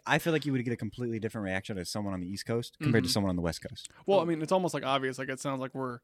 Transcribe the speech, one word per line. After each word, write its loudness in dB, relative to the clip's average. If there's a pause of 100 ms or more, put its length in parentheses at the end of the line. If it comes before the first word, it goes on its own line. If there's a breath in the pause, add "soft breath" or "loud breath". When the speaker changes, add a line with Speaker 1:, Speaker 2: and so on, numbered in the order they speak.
Speaker 1:
I 6
feel 2
like 2
you 2
would 2
get 0
a -6
completely -4
different -4
reaction -2
to -4
someone -4
on -4
the -6
East -8
Coast -2
compared 6
to 0
Speaker 2:
Mm-hmm. 2
Speaker 1:
someone 4
on 2
the 0
West 0
Coast. -14 (160 loud breath)
Speaker 2:
Well, 6
I 8
Speaker 3:
Well 2
Speaker 2:
mean, 0
it's 0
almost, 2
like, -2
obvious. 2
Like, -6
it -4
sounds -2
like -6
we're -6